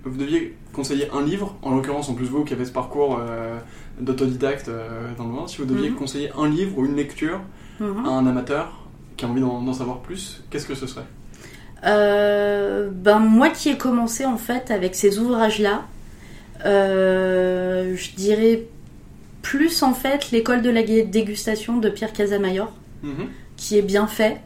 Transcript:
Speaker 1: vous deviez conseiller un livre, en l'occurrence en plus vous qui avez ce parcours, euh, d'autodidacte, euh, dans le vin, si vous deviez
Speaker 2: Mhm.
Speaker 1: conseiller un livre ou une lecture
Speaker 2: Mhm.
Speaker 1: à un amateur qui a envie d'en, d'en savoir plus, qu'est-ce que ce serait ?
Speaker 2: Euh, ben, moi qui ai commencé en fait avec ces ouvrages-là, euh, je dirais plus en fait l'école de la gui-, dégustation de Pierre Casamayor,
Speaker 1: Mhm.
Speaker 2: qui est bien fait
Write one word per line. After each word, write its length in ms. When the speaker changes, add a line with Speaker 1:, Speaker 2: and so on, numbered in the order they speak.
Speaker 1:
vous 120
deviez 400
conseiller 400
un 100
livre, 400
en 120
l'occurrence 340
en 60
plus 120
vous 180
qui 100
avez 100
ce 60
parcours, 500
euh, 380
d'autodidacte, 680
euh, 500
dans 80
le 80
vin, 140
si 100
vous 80
deviez 240
Speaker 2:
Mhm. 60
Speaker 1:
conseiller 420
un 100
livre 300
ou 80
une 100
lecture 440
Speaker 2:
Mhm. 260
Speaker 1:
à 40
un 160
amateur 600
qui 80
a 40
envie 120
d'en, 200
d'en 140
savoir 240
plus, 500
qu'est-ce 180
que 100
ce 100
serait ? 180
Speaker 2:
Euh, 1080
ben, 260
moi 320
qui 200
ai 80
commencé 460
en 140
fait 320
avec 240
ces 240
ouvrages-là, 640
euh, 1300
je 180
dirais 480
plus 400
en 120
fait 360
l'école 320
de 80
la 120
gui-, 220
dégustation 760
de 120
Pierre 220
Casamayor, 600
Speaker 1:
Mhm. 240
Speaker 2:
qui 220
est 40
bien 240
fait 400